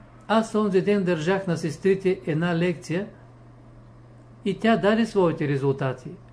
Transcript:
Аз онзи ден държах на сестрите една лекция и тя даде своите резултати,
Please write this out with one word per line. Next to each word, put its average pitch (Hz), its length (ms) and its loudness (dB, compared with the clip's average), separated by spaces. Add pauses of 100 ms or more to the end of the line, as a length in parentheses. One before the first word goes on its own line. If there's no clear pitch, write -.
(280)
Аз 220 260 2
онзи 202 280 2
ден 202 220 2
държах 180 420 0
на 165 100 0
сестрите 190 680 0
една 170 300 0
лекция 175 520 -2 (1400)
и 196 140 -4
тя 226 180 2
даде 220 300 2
своите 170 420 0
резултати, 135 640 -2 (220)